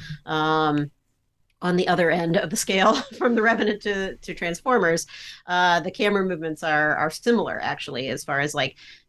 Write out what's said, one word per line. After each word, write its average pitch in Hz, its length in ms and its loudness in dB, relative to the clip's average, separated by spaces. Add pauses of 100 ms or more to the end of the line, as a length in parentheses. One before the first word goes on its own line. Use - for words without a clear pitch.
(260)
um, 156 640 0 (760)
on 180 120 2
the 185 120 0
other 175 220 4
end 170 260 0
of 175 140 -2
the 226 60 -6
scale 190 380 4
<laughs> - 240 -8
from 247 160 2
The 226 80 2
Revenant 214 400 0
to, 196 340 -4
to - 180 -12
Transformers, 175 720 0 (400)
uh, 180 340 4
the 175 100 -6
camera 202 340 0
movements 160 380 -6
are, 151 320 2
are 156 160 0
similar, 208 500 0
actually, 135 500 -6
as 127 120 -6
far 143 180 -4
as, 147 140 -2
like, 135 220 -4 (320)